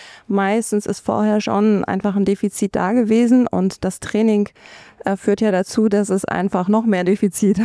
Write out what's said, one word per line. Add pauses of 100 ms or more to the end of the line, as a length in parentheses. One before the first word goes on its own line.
(280)
meistens
ist
vorher
schon
einfach
ein
Defizit
da
gewesen
und
das
Training, (560)
äh,
führt
ja
dazu,
dass
es
einfach
noch
mehr
Defizit,